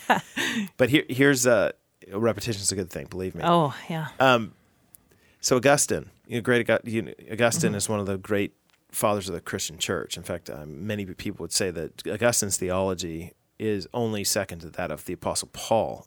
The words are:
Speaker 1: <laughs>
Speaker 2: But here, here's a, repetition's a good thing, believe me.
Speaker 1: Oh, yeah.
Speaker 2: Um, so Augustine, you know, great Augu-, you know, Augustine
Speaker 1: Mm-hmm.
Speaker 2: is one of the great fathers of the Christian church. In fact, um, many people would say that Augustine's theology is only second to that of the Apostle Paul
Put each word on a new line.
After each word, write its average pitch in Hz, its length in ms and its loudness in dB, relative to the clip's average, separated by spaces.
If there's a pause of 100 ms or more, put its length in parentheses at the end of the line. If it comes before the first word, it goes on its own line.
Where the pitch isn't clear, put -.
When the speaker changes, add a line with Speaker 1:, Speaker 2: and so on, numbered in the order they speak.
Speaker 1:
<laughs> 190 140 4 (560)
Speaker 2:
But 123 140 4
here, 147 180 4
here's 131 380 4
a, 104 260 4 (380)
repetition's 101 600 0
a 95 40 -4
good 92 160 -4
thing, 71 160 -8
believe 90 260 -6
me. 85 100 -8
Speaker 1:
Oh, 165 300 4 (160)
yeah. 160 200 -6 (100)
Speaker 2:
Um, 123 340 4 (880)
so - 160 2
Augustine, 120 540 2 (160)
you - 80 -8
know, 120 60 -2
great 120 260 2
Augu-, 113 200 2
you 110 140 -2
know, 69 120 -10 (180)
Augustine 117 400 2
Speaker 1:
Mm-hmm. 104 60 -4
Speaker 2:
is 98 120 -2
one 107 100 0
of 98 60 -2
the 95 140 -2
great 101 340 -2 (380)
fathers 104 360 0
of 92 60 -6
the 82 80 -6
Christian - 380 -6
church. 85 380 -2
In 87 40 -12
fact, 87 300 -8
um, 76 340 -10
many 104 200 -4
people 92 380 -8
would 85 80 -8
say 95 200 0
that 80 360 -10
Augustine's 107 500 0
theology 90 760 -2 (240)
is 104 380 -4
only 110 280 -2
second 92 360 -2
to 82 100 -14
that 80 220 -6
of 76 140 -8
the 92 80 -6
Apostle 82 400 -4
Paul 87 540 0